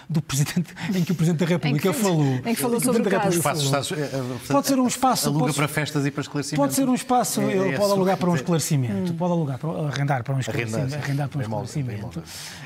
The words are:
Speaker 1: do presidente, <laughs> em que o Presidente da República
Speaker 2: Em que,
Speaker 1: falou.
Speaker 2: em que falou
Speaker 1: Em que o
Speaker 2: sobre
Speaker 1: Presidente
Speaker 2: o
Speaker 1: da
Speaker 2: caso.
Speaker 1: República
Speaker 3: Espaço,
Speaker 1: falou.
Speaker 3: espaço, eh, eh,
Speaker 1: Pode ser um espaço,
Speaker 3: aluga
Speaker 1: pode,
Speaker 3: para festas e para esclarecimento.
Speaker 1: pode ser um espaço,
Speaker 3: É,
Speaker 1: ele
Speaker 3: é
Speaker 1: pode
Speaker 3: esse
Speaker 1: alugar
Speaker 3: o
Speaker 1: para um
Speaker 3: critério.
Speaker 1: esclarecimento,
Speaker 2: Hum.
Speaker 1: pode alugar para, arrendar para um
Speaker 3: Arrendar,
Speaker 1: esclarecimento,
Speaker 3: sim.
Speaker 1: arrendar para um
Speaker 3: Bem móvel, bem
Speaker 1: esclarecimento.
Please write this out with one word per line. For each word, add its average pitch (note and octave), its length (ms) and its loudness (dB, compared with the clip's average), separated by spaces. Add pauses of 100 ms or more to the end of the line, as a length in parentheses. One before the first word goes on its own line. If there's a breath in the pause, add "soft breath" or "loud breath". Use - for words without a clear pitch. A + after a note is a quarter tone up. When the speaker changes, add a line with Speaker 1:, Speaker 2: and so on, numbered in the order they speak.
Speaker 1:
do D#3 120 0
presidente, D3 520 -2 (100)
<laughs> E3+ 120 -2
em F#3 80 0
que - 80 0
o F3+ 40 0
Presidente D#3+ 260 2
da F3+ 40 0
República D3+ 440 2
Speaker 2:
Em - 20 4
que, D4 80 -2
Speaker 1:
falou. F3+ 240 4
Speaker 2:
em C3 180 2
que A#3 140 -2
falou A#3 220 0
Speaker 1:
Em - 40 -2
que B3+ 60 2
o B3+ 60 4
Speaker 2:
sobre A3 100 4
Speaker 1:
Presidente F#3+ 40 2
Speaker 2:
o - 20 2
Speaker 1:
da F#3+ 100 4
Speaker 2:
caso. F3 180 2
Speaker 1:
República D3+ 140 2
Speaker 3:
Espaço, C#3+ 180 0
Speaker 1:
falou. C#3+ 360 0
Speaker 3:
espaço, B2+ 100 -4
eh, B2+ 320 -4
eh, - 60 0
Speaker 1:
Pode C#4 140 2
ser C4+ 120 4
um B3+ 80 4
espaço, A#3+ 400 0
Speaker 3:
aluga D3 180 2
Speaker 1:
pode, D#3 120 0
Speaker 3:
para C#3+ 100 2
festas D3 380 -2
e C#3+ 60 0
para C#3+ 100 -4
esclarecimento. D3 400 -2
Speaker 1:
pode C#4 120 2
ser C4+ 140 2
um B3+ 80 2
espaço, A#3 460 0
Speaker 3:
É, - 20 2
Speaker 1:
ele G#3 100 2
Speaker 3:
é G3 40 2
Speaker 1:
pode F#3+ 160 2
Speaker 3:
esse G3+ 180 2
Speaker 1:
alugar F#3+ 240 4
Speaker 3:
o - 20 0
Speaker 1:
para F3+ 120 0
um F3 40 4
Speaker 3:
critério. - 20 4
Speaker 1:
esclarecimento, D3 760 0
Speaker 2:
Hum. E3+ 60 -4
Speaker 1:
pode F3 160 0
alugar C#3 260 -2
para, D3+ 100 -6
arrendar C#3+ 540 -2
para C3+ 100 -4
um C3+ 40 0
Speaker 3:
Arrendar, - 20 0
Speaker 1:
esclarecimento, A2+ 520 -2
Speaker 3:
sim. D3 60 -6
Speaker 1:
arrendar C#3 320 -2
para - 80 -8
um C#3 40 -2
Speaker 3:
Bem A2 80 -4
móvel, G#2 240 -6
bem D3+ 100 -4
Speaker 1:
esclarecimento. A2 360 -8 (460 loud breath)